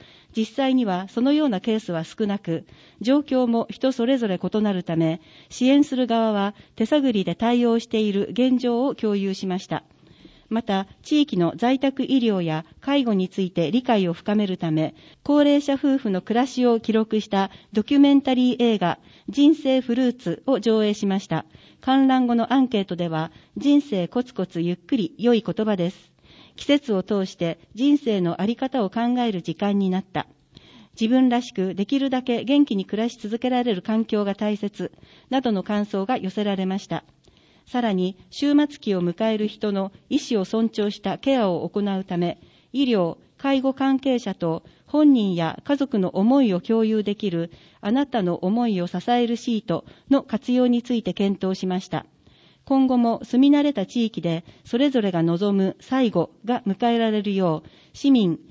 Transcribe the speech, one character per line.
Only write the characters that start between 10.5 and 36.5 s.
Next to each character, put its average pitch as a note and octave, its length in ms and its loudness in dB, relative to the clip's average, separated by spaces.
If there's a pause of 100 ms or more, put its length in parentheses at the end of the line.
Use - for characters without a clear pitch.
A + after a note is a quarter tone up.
ま A3+ 120 -2
た、 G3 240 -4 (160)
地 D4+ 180 2
域 C#4+ 160 -2
の E3+ 180 2
在 B3 220 0
宅 C4+ 280 -2
医 C4+ 120 0
療 G#3+ 240 0
や D#3+ 240 -4 (160)
介 C#4 220 0
護 A#3 100 0
に F#3 160 0
つ - 100 -8
い F#3 120 -2
て E3 180 0
理 B3 140 0
解 G3+ 240 2
を E3+ 60 -2
深 G#3 200 -4
め G#3 140 0
る F#3 100 -4
た D#3+ 140 -4
め、 D#3 240 0 (260)
高 D4 220 2
齢 C#4+ 180 4
者 C#4 140 -2
夫 C4+ 240 0
婦 A3 100 -4
の F#3 140 -2
暮 A3 160 -2
ら C4 80 0
し B3 180 0
を A#3 140 2
記 A3+ 120 -4
録 A3 300 0
し - 80 -10
た G3 220 -2 (200)
ド G#3+ 120 0
キ C#4+ 140 0
ュ - 20 8
メ C#4+ 160 6
ン C4+ 80 4
タ C4 100 0
リ B3 240 2
ー - 20 -
映 A3+ 200 2
画、 - 180 0 (320)
人 C#4+ 240 6
生 C4 260 0
フ B3 140 -2
ル B3+ 120 2
ー B3 140 -2
ツ - 280 -6
を G#3+ 120 2
上 A3 240 2
映 G#3 120 0
し G#3 100 -4
ま G3 140 0
し - 80 -10
た。 - 180 -4 (360)
観 C4+ 260 4
覧 C4 180 2
後 A#3+ 80 0
の A3+ 180 0
ア C4+ 80 4
ン B3+ 80 4
ケ A3 140 0
ー F#3+ 40 -4
ト F3 100 -8
で F3 140 -4
は、 D#3+ 220 -4 (260)
人 C#4+ 260 4
生 F3+ 240 -2
コ B3 160 -4
ツ B3 100 -20
コ F#3 140 -4
ツ - 140 -8
ゆ F3 120 -2
っ - 40 -6
く - 200 -4
り F3+ 220 -4
良 A#3+ 160 4
い G#3 100 0
言 G#3+ 220 -4
葉 G#3+ 80 0
で F3+ 160 -2
す。 - 200 -20 (440)
季 - 100 -18
節 C#4+ 300 0
を F#3 80 0
通 G3 240 -2
し - 80 -18
て E3+ 240 -4 (160)
人 C#4+ 240 2
生 G#3 200 -2
の E3+ 220 -2
あ F#3+ 60 0
り A#3 80 -2
方 C4 280 -4
を F#3+ 60 -2
考 A3+ 120 -4 (180)
え A#3 120 -2
る F3 120 -6
時 E3 100 -6
間 G3+ 240 -2
に F#3+ 140 0
な F#3 80 -2
っ F#3+ 40 -4
た。 - 220 -8 (720)
自 A3 80 2
分 B3+ 220 4
ら A#3+ 140 0
し - 100 -16
く F#3 220 -4
で G3 100 -2
き C#4 140 -2
る C4+ 100 -2
だ B3+ 140 -2
け A#3+ 200 -2
元 C#4+ 220 4
気 A3+ 100 -2
に G3 100 -2
暮 G#3+ 180 -4
ら A#3+ 60 0
し - 100 -14
続 G#3+ 180 -6
け B3 140 -4
ら B3 100 2
れ A#3+ 140 0
る F3+ 80 -6
環 A3 200 0
境 G#3 220 -2
が G3 80 -2
大 G#3 240 -2
切 - 340 -8 (380)
な C4 120 0
ど A#3+ 100 -2
の F#3+ 100 -2
感 G#3 240 -2
想 G3 220 -4
が B3+ 100 -2
寄 F#3 140 -6
せ G#3 120 -4
ら G3+ 120 -2